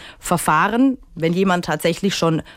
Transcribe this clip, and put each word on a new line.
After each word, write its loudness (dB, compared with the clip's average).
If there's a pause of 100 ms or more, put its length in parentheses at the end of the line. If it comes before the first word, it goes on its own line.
(200)
Verfahren, 2 (180)
wenn 0
jemand 0
tatsächlich -2
schon 0 (140)